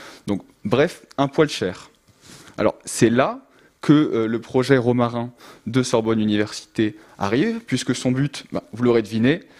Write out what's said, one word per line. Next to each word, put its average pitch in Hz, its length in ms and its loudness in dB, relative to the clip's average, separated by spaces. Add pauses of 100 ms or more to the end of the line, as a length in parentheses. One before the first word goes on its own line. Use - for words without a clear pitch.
(260)
Donc 101 160 -4 (220)
bref, 131 400 0 (140)
un 139 100 0
poil 156 200 2
cher. - 420 -6 (680)
Alors 104 260 2
c'est - 260 2
là 165 360 0 (360)
que, 156 100 4
euh, 127 340 2
le 113 140 -4
projet 131 380 2
Romarin 120 520 0 (360)
de 127 160 0
Sorbonne 113 380 0
Université 104 760 -2 (220)
arrive, 160 480 -2
puisque 127 280 -4
son 127 180 -2
but, 139 380 -4
bah, - 220 -8
vous 113 100 -6
l'aurez 117 200 4
deviné, 113 400 0 (180)